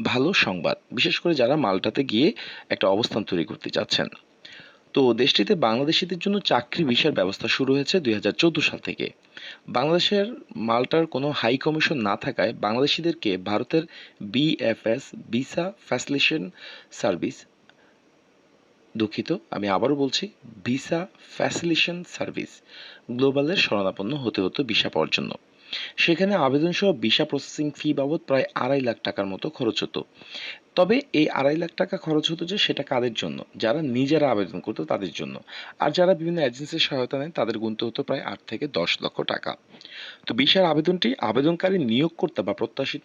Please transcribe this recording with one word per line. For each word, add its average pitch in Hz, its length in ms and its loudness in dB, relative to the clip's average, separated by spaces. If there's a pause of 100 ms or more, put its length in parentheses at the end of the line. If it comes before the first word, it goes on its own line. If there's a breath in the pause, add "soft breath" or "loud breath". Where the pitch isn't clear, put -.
ভালো 127 300 2
সংবাদ, 87 440 0 (140)
বিশেষ 165 280 0
করে 170 160 2
যারা 127 200 4
মাল্টাতে 110 480 2
গিয়ে 135 300 4 (360 loud breath)
একটা - 180 2
অবস্থান 104 360 2
তৈরি 85 220 0
করতে - 240 -8
চাচ্ছেন। - 380 0 (840 loud breath)
তো 131 200 6
দেশটিতে 165 420 4
বাংলাদেশিদের 156 640 2
জন্য 202 200 0
চাকরি 151 440 0
ভিসার 135 280 2
ব্যবস্থা 98 360 0
শুরু 131 260 2
হয়েছে 139 260 2
দুই 123 140 2
হাজার 104 180 0
চোদ্দো 156 300 2
সাল - 180 -2
থেকে। - 300 -6 (600 loud breath)
বাংলাদেশের 170 560 2 (300)
মাল্টার 117 500 2
কোনো 143 240 -2
হাই 127 280 0
কমিশন 156 400 0
না 104 200 0
থাকায় 113 360 -2
বাংলাদেশিদেরকে 135 840 0
ভারতের 107 460 -2 (380 loud breath)
বিএফএস 113 880 0 (220)
ভিসা 170 420 -4 (120)
ফ্যাসিলিটেশন 143 640 -2 (400 loud breath)
সার্ভিস, - 540 -4 (1500 soft breath)
দুঃখিত, 107 400 -2 (140)
আমি 101 180 -2
আবারও 107 260 2
বলছি, 139 320 0 (360)
ভিসা 165 440 -2 (280)
ফ্যাসিলিটেশন 170 720 -2
সার্ভিস - 540 -8 (500 loud breath)
গ্লোবালের 139 460 2
শরণাপন্ন 101 600 0
হতে 110 240 -2
হতো 92 220 0
ভিসা - 260 0
পাওয়ার 80 220 0
জন্য। - 240 -2 (640 loud breath)
সেখানে 190 380 2
আবেদন 151 360 4
সহ 196 220 4
ভিসা 113 320 0
প্রসেসিং 147 500 -4
ফি 151 180 0
বাবদ 139 340 -2
প্রায় 135 160 2 (120)
আড়াই 131 260 0
লাখ 117 220 -2
টাকার 101 220 -2
মতো 95 240 -6
খরচ - 340 -2
হতো। 76 200 -6 (720 loud breath)
তবে 196 260 4 (120)
এই 151 160 4
আড়াই 139 280 2
লাখ 170 180 -4
টাকা 185 220 0
খরচ 156 340 0
হতো 170 140 -6
যে 185 120 -4
সেটা 147 260 0
কাদের 123 300 0
জন্য? 73 320 -6 (120)
যারা 117 240 0
নিজেরা 139 500 2
আবেদন 95 280 0
করতো 110 260 -6
তাদের 101 260 -2
জন্য। 67 280 -10 (400 loud breath)
আর 151 120 0
যারা 180 220 4
বিভিন্ন 170 280 -2
এজেন্সির 143 380 -2
সহায়তা 135 400 -2
নেন 151 120 -8
তাদের 113 260 -2
গুনতে 110 280 -4
হতো 117 180 -4
প্রায় 135 180 -4
আট - 260 -8
থেকে 113 200 -6
দশ 90 340 -2
লক্ষ - 200 -4
টাকা। - 340 -4 (720 loud breath)
তো 117 60 -2
ভিসার 147 320 4
আবেদনটি 175 540 2
আবেদনকারী 170 580 2
নিয়োগকর্তা 143 640 0
বা 98 100 -2
প্রত্যাশিত 135 520 -6